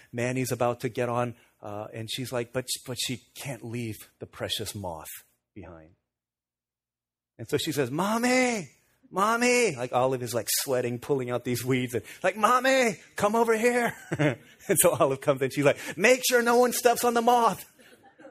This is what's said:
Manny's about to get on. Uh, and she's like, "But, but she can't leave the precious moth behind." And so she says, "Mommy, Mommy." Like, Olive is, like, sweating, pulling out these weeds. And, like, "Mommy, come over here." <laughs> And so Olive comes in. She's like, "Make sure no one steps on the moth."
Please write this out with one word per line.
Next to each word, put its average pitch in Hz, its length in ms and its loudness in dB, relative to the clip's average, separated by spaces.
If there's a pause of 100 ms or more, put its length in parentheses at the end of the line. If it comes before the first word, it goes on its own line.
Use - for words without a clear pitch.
(120)
Manny's 127 400 -2
about 120 280 0
to 127 80 -4
get 120 200 -4
on. 120 260 -2 (260)
Uh, 104 320 -12
and 113 180 -10
she's 127 220 -8
like, 120 200 -4
"But, 131 140 -6 (200)
but 123 140 -10
she 123 220 -6 (120)
can't 117 300 -12
leave 117 320 -8 (240)
the - 60 -14
precious - 500 -8
moth 85 320 -10 (460)
behind." 85 360 -20 (1500)
And 113 120 -12
so 151 80 -2
she 156 160 -4
says, 131 180 -2
"Mommy, 226 800 0 (420)
Mommy." 233 640 2
Like, 123 180 -6
Olive 127 300 2
is, 117 120 -4
like, 110 140 -2
sweating, 123 520 -2
pulling 131 300 -2
out 120 120 -4
these 123 220 -2
weeds. 127 300 0
And, 107 100 -4 (180)
like, 190 140 0
"Mommy, 247 600 2 (180)
come 208 180 2
over 226 220 4
here." 240 380 2 (220)
<laughs> 143 220 0 (300)
And 185 120 2
so 156 180 6
Olive 135 220 2
comes 139 220 0
in. 131 80 0
She's 147 140 0
like, 135 140 4 (180)
"Make 254 320 4
sure 247 140 4
no 240 160 4
one 247 140 4
steps 240 320 2
on 240 100 2
the 233 80 2
moth." 233 420 2 (680)